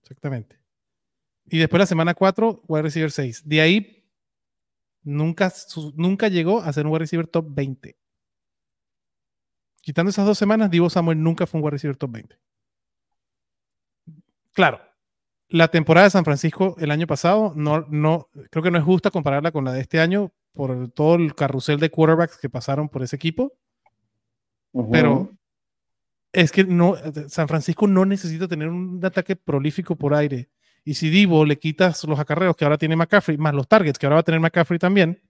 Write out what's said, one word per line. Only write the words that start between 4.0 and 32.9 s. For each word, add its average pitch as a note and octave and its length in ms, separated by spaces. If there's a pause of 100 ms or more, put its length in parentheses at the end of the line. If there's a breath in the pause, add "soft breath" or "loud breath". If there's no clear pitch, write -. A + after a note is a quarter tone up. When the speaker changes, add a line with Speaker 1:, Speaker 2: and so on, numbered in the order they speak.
Speaker 1:
nunca D#3 480
su-, D3+ 460
nunca F#3 320
llegó F#3 320
a E3 140
ser D3 120
un D#3 60
wide D#3+ 80
receiver E3 260
top D#3+ 200 (100)
veinte. C3+ 400 (1800)
Quitando E3 300
esas G3 160
dos G#3 120
semanas, G#3+ 320
Divo E3+ 200
Samuel E3 340
nunca E3 240
fue D#3+ 120
un D3+ 40
wide D3+ 80
receiver C#3+ 240
top C3 160
veinte. A2 260 (2250)
Claro, D#3+ 280 (680)
la E3 180
temporada E3 380
de G3 60
San F3+ 140
Francisco D#3+ 540
el D3+ 120
año D#3+ 160
pasado, F3 480
no, D3+ 340
no, D3+ 400 (200)
creo D#3+ 140
que F3+ 80
no E3+ 80
es D#3 40
justa F#3 280
compararla D3 400
con C#3+ 140
la C3 60
de C3 100
este D#3+ 180
año F#3 320 (220)
por B2+ 380
todo D#3 240
el E3 200
carrusel C#3 440
de D#3 120
quarterbacks D#3+ 460
que C3+ 120
pasaron C#3 400
por B2+ 140
ese B2 120
equipo. E3 380 (1200)
Speaker 2:
Ujú. A#2 180
Speaker 1:
Pero D3+ 380 (1040)
es E3+ 180
que G3 120
no, F3+ 320 (320)
San D3+ 200
Francisco E3 400
no F#3+ 180
necesita F#3+ 420
tener D#3+ 220
un F3+ 340
ataque F#3 320
prolífico D3+ 600
por C#3+ 180
aire. C#3+ 360 (340)
Y D3+ 100
si D#3 160
Deebo E3+ 360
le D3 120
quitas D#3+ 480
los D#3 140
acarreos D#3+ 360
que - 100
ahora D3 120
tiene D#3+ 180